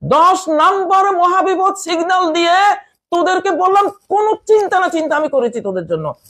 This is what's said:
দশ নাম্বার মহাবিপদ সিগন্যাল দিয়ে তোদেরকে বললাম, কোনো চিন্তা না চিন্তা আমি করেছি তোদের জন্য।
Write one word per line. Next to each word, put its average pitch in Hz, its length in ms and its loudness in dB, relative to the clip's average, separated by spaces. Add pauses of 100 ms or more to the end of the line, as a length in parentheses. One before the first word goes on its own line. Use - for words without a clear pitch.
দশ 339 440 2
নাম্বার 381 640 2
মহাবিপদ 370 640 0
সিগন্যাল 339 580 -2
দিয়ে 349 440 2 (340)
তোদেরকে 359 400 0
বললাম, 370 380 0
কোনো 427 460 -2
চিন্তা 415 460 0
না 359 80 0
চিন্তা 320 280 -2
আমি 302 120 -2
করেছি 240 320 -2
তোদের 185 260 -6
জন্য। 160 280 -6 (160)